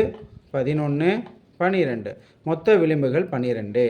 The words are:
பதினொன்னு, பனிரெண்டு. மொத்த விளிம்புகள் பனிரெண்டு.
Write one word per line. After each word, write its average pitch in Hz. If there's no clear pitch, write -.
பதினொன்னு, 147
பனிரெண்டு. 143
மொத்த 165
விளிம்புகள் 156
பனிரெண்டு. 120